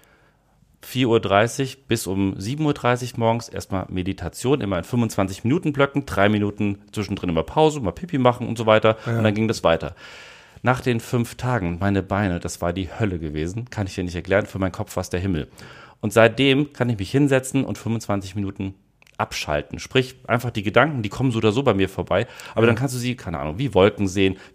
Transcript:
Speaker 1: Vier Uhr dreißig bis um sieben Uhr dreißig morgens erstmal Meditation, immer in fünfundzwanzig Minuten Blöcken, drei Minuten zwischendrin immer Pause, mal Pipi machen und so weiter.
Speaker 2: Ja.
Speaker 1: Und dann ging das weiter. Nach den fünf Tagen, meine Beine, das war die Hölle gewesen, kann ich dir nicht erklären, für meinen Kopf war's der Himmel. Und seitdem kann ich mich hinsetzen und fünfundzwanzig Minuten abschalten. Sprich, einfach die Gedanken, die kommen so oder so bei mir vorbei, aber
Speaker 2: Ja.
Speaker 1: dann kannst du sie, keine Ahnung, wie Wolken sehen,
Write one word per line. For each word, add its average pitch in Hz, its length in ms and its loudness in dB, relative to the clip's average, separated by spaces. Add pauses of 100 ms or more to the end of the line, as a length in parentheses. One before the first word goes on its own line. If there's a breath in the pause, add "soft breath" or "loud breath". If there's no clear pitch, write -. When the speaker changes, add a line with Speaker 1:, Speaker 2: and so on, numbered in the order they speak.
(800 soft breath)
Speaker 1:
Vier 127 260 -2
Uhr 113 120 4
dreißig 107 680 0
bis 117 200 0
um 95 320 0
sieben 143 260 -4
Uhr 147 80 0
dreißig 123 420 -2
morgens 117 320 0
erstmal 92 420 -6
Meditation, 92 720 -2
immer 98 160 -2
in 87 60 -4
fünfundzwanzig 104 600 -2
Minuten 151 280 0
Blöcken, 139 340 0
drei 98 240 2
Minuten 104 500 0 (120)
zwischendrin 95 380 -4
immer 80 140 2
Pause, 156 360 2
mal 98 120 -2
Pipi 170 260 -8
machen 120 300 2
und 113 100 -4
so 117 80 -2
weiter. 110 400 6
Speaker 2:
Ja. 117 140 -2
Speaker 1:
Und 110 40 0
dann 107 120 4
ging 110 120 2
das - 160 -2
weiter. 82 320 2 (680 loud breath)
Nach 123 200 0
den 120 180 0
fünf 120 360 -2
Tagen, 98 440 -2
meine 98 240 2
Beine, 95 380 -2
das - 200 -10
war 85 120 -2
die 90 160 -4 (100)
Hölle 95 200 -2
gewesen, 80 500 -6
kann 104 180 -4
ich - 80 -12
dir 95 80 -4
nicht 90 120 -6
erklären, 92 300 0
für - 140 -10
meinen 95 140 -2
Kopf - 240 -8
war's 92 120 -6
der 87 120 -2
Himmel. 90 260 -2 (540 loud breath)
Und 107 100 -2
seitdem 131 600 4
kann 123 160 -2
ich 113 80 -2
mich 98 140 -6
hinsetzen 135 520 2
und 101 140 -6
fünfundzwanzig 104 580 -4
Minuten 95 380 -6 (440)
abschalten. - 640 -4
Sprich, - 360 -2 (120)
einfach 120 220 0
die 107 140 -4
Gedanken, 120 380 2
die 104 80 -4
kommen 127 220 0
so 113 80 -2
oder 107 120 4
so 127 120 0
bei 120 100 4
mir 95 160 2
vorbei, 90 360 0 (280 loud breath)
aber 113 80 2
Speaker 2:
Ja. 117 60 6
Speaker 1:
dann 117 100 4
kannst 127 180 -4
du 123 40 -6
sie, 123 160 -4
keine 82 240 -8
Ahnung, 76 180 -6
wie 127 160 -4
Wolken 98 340 4
sehen, 95 300 2 (180 loud breath)